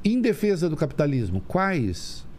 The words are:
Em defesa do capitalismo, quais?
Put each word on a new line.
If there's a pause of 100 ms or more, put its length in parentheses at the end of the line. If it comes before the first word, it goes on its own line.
Em
defesa
do
capitalismo,
quais? (120)